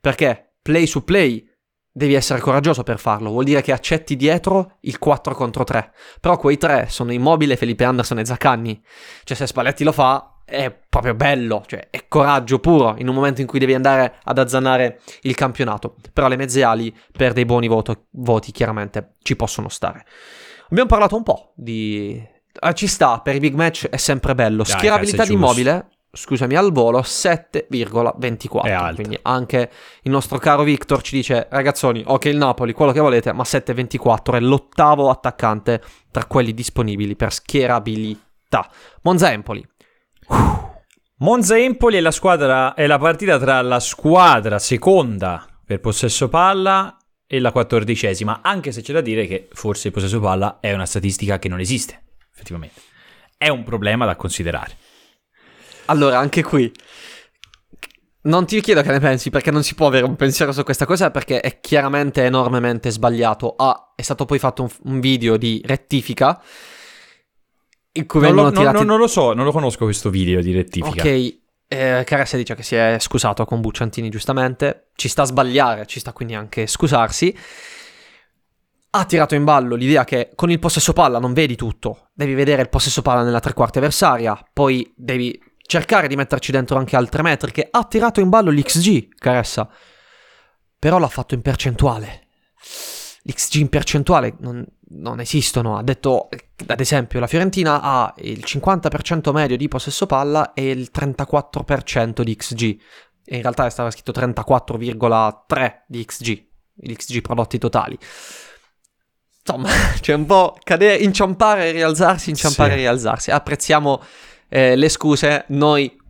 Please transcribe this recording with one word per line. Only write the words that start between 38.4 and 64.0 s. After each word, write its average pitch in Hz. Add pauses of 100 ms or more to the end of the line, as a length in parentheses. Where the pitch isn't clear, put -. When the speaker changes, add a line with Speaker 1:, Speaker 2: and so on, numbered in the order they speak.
Speaker 1:
Monza 180
Empoli. 104 (1500)
Speaker 2:
Monza 208
Empoli 240
è 180
la 160
squadra, 135
è 156
la 147
partita 160
tra 127
la 123
squadra 143
seconda 110 (180)
per 98
possesso 113
palla 190 (300)
e 131
la 123
quattordicesima, 107
anche 175
se 113
c'è 135
da 160
dire 113
che 92
forse -
il 95
possesso 101
palla 98
è 104
una 95
statistica 98
che 95
non 90
esiste, 113 (300)
effettivamente. - (580)
È 151
un 127
problema 107
da 92
considerare. 85 (1120)
Speaker 1:
Allora, 143
anche 143
qui 127 (1500)
non 170
ti 214
chiedo 196
che 143
ne 135
pensi, 135
perché 143
non 147
si -
può 156
avere 131
un 135
pensiero 139
su 135
questa 139
cosa, 180
perché -
è -
chiaramente 143
enormemente 123
sbagliato. 117
Ah, -
è 123